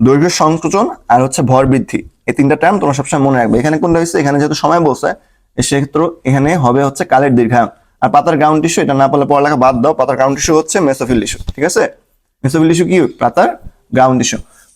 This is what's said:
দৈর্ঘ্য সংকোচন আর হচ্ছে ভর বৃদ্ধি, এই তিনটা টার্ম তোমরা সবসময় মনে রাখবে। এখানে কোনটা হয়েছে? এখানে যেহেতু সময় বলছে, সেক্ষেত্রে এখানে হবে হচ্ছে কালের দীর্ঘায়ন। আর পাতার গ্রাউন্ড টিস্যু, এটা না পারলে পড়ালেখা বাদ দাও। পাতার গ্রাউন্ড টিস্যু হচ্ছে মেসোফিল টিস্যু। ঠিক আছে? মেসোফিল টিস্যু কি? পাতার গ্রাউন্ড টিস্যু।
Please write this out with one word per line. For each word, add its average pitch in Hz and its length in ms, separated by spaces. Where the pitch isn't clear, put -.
দৈর্ঘ্য 143 280
সংকোচন 165 600
আর 123 140
হচ্ছে 135 200
ভর 131 240
বৃদ্ধি, 127 360
এই 123 60
তিনটা 143 240
টার্ম 180 220
তোমরা 147 160
সবসময় 143 280
মনে 135 160
রাখবে। 110 200
এখানে 151 200
কোনটা 170 200
হয়েছে? 165 220
এখানে 143 180
যেহেতু 151 160
সময় 160 260
বলছে, 143 340
সেক্ষেত্রে 143 680
এখানে 143 260
হবে 135 280
হচ্ছে 139 200
কালের 135 300
দীর্ঘায়ন। 117 340
আর - 100
পাতার 147 260
গ্রাউন্ড 151 260
টিস্যু, 165 200
এটা 143 120
না 135 140
পারলে 139 180
পড়ালেখা 143 300
বাদ 127 260
দাও। 156 120
পাতার 131 220
গ্রাউন্ড 135 220
টিস্যু 156 180
হচ্ছে 160 240
মেসোফিল 127 400
টিস্যু। - 180
ঠিক 135 80
আছে? 185 240
মেসোফিল 160 240
টিস্যু 165 160
কি? 175 160
পাতার 123 300
গ্রাউন্ড 127 300
টিস্যু। 107 160